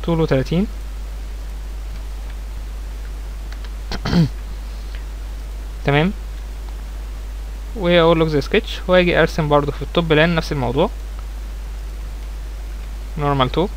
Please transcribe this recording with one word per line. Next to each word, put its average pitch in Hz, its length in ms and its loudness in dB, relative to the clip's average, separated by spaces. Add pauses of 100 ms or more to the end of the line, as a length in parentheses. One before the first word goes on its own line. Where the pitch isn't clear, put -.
طوله 165 220 4
تلاتين. 156 400 4 (3500)
<clears throat> 165 220 8 (1600)
تمام، 151 280 4 (1600)
واقول 170 420 6
له 160 60 6
اكزيت 151 200 2
سكتش، - 440 0
واجي 175 320 6
ارسم 156 280 2
برضو 147 240 4
في - 100 -6
التوب 170 260 0
بلان 160 260 6
نفس 160 180 0
الموضوع 139 380 2 (2250)
نورمال 139 320 4
تو 170 260 2